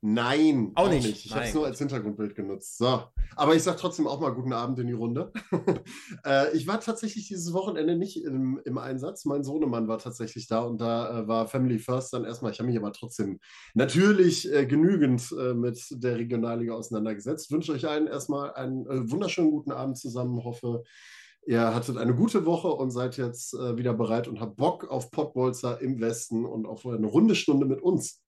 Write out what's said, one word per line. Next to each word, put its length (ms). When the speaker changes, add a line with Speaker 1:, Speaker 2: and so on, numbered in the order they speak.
Speaker 1:
Nein, 680
Speaker 2:
Auch 120
Speaker 1:
auch 20
Speaker 2:
nicht? 180
Speaker 1:
nicht. 180
Ich 80
hab's 120
Speaker 2:
Nein. 80
Speaker 1:
nur 120
als 140
Hintergrundbild 560
genutzt. 420
So. 260
Aber 180
ich 80
sag 140
trotzdem 280
auch 140
mal 120
guten 200
Abend 280
in 80
die 60
Runde. 380
<laughs> 220
Äh, 300
ich 120
war 140
tatsächlich 480
dieses 240
Wochenende 420
nicht 280
im, 420
im 120
Einsatz. 480
Mein 180
Sohnemann 440
war 120
tatsächlich 480
da 120
und 200
da, 420
äh, 60
war 200
Family 320
First 340
dann 120
erstmal. 260
Ich 80
habe 80
mich 100
aber 140
trotzdem 480
natürlich, 800
äh, 120
genügend, 720
äh, 160
mit 280
der 260
Regionalliga 560
auseinandergesetzt. 760
Wünsche 200
euch 160
allen 200
erstmal 460
einen, 320
äh, 240
wunderschönen 420
guten 200
Abend 260
zusammen. 460
Hoffe, 400
ihr 280
hattet 240
eine 160
gute 320
Woche 240
und 220
seid 240
jetzt, 380
äh, 240
wieder 160
bereit 340
und 140
habt 160
Bock 320
auf 220
Pottbolzer 680
im 200
Westen 440
und 200
auf 200
eine 220
runde 280
Stunde 300
mit 160
uns. 460